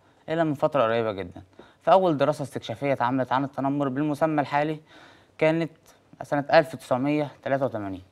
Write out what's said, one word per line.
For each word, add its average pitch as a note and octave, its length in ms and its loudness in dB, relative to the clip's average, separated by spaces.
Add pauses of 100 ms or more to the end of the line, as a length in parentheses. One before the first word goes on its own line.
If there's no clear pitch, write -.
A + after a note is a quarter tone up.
(280)
إلا E3 160 0
من D#3 100 0
فترة C#3+ 280 0
قريبة A2+ 300 0
جدًا. F#2 300 -10 (400)
فأول F3+ 340 4
دراسة C#3+ 260 0
استكشافية C3+ 500 -6
اتعملت B2+ 400 0
عن C3+ 120 0
التنمر C#3 440 -2
بالمسمى D3 520 0
الحالي D3+ 400 -2 (580)
كانت D#3+ 320 2 (520)
سنة C#3+ 300 -2
ألف D3 240 6
تسعمية C#3+ 540 -2 (120)
تلاتة C3+ 220 0
وتمانين، G#2 480 -6